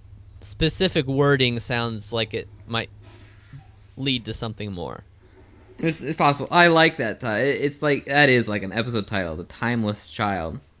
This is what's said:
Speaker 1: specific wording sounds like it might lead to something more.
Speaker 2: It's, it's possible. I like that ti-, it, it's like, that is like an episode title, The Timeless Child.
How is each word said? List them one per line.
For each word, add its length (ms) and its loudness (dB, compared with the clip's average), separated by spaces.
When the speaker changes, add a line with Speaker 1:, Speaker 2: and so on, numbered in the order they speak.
Speaker 1:
specific 680 -2
wording 520 2
sounds 540 -4
like 200 -2
it 140 -6
might 220 -6
lead 280 -2
to 80 -6
something 380 -8
more. 320 -10
Speaker 2:
It's, 220 -2
it's 160 -6
possible. 340 2
I 160 8
like 300 6
that 220 -4
ti-, 80 -6
it, 340 0
it's 200 -2
like, 240 0
that 240 4
is 180 4
like 160 -2
an 80 -6
episode 360 -2
title, 280 -4
The 80 -8
Timeless 640 -4
Child. 500 -4